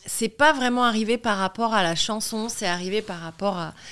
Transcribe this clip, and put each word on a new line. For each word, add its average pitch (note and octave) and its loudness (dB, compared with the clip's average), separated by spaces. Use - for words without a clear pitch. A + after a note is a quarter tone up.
C'est A3+ -2
pas D4 6
vraiment B3 2
arrivé A3+ 2
par A3 0
rapport A3 -2
à G3 4
la E3 2
chanson, A3 -2
c'est A#3 -4
arrivé F3+ -2
par F#3 -8
rapport F3+ -4
à D#3+ -6